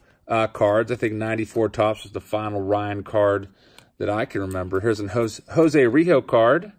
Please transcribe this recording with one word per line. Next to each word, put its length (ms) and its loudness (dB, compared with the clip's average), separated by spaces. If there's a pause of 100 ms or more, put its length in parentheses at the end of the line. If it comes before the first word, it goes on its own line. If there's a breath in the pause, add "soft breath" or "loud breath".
(280 soft breath)
uh, 180 0
cards. 460 0
I 20 -2
think 200 -4
ninety-four 560 -2
Topps 340 -2
was 80 -20
the 80 -8
final 400 -6
Ryan 420 -2
card 460 0 (500 soft breath)
that 100 -4
I 160 -2
can 180 -8
remember. 360 -4
Here's 220 0
an 80 -8
Jose, 420 -4
Jose 320 4
Rijo 420 4
card. 540 2